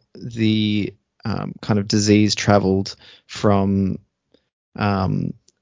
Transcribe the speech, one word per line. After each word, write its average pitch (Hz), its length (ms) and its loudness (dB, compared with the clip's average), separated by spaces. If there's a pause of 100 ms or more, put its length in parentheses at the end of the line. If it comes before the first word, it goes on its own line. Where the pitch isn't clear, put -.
(160)
the, 110 800 -2 (280)
um, 98 380 -6
kind 110 160 0
of 101 100 -2
disease 107 460 2
traveled 98 640 2 (320)
from, 98 720 0 (760)
um, 98 600 -2 (260)